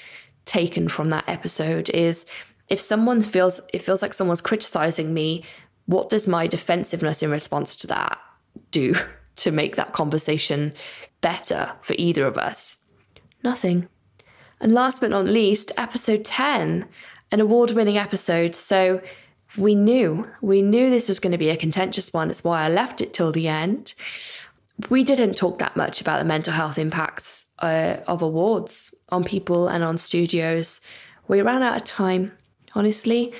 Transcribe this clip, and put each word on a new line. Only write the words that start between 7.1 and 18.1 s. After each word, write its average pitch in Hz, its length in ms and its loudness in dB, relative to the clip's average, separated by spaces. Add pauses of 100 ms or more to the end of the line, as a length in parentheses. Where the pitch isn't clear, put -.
in 156 80 0
response 147 460 -4
to - 120 -10
that - 300 -4 (520)
do 139 240 0 (220)
<laughs> - 200 -20
to - 140 -2
make 156 260 0
that - 160 -4
conversation 151 800 -2 (480)
better - 520 -2 (100)
for - 160 -4
either 165 260 2
of 131 140 -2
us? - 400 -6 (680)
Nothing. 180 440 0 (680)
And 220 140 4
last 254 300 2
but 220 80 2
not 196 160 2
least, 208 500 2
episode 226 480 -2
ten, 190 640 -2 (420)
an 208 100 4
award-winning 220 580 4
episode. 170 560 0